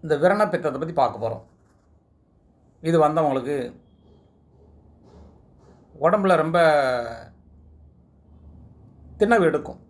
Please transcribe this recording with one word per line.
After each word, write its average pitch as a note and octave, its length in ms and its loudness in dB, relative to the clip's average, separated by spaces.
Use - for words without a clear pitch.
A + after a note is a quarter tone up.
இந்த D3+ 160 -2
விரண G3+ 280 2
பித்தத்தை D#3 340 -4
பத்தி D#3+ 140 -8
பார்க்க A2+ 340 -2
போறோம். A2 160 -10
இது D#3+ 260 2
வந்தவங்களுக்கு C#3+ 500 -2
உடம்புல F#3+ 340 2
ரொம்ப D#3+ 220 0
திணவு G#3+ 260 4
எடுக்கும். D3+ 360 -2